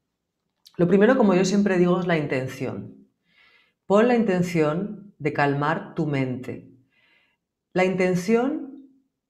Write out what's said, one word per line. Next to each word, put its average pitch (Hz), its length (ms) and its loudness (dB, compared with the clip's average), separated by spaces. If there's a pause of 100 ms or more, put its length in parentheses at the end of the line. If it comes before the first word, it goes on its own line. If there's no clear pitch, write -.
(760)
Lo 170 100 2
primero, 208 300 4
como 202 180 4
yo 180 100 2
siempre 202 320 0
digo, 180 220 2
es 180 80 -4
la 170 100 0
intención. 131 920 -6 (760)
Pon 214 220 4
la 247 80 2
intención 175 1040 -2
de 143 140 -4
calmar 147 600 -2
tu 156 140 -2
mente. 131 640 -6 (1000)
La 185 120 2
intención, 190 1040 -2 (400)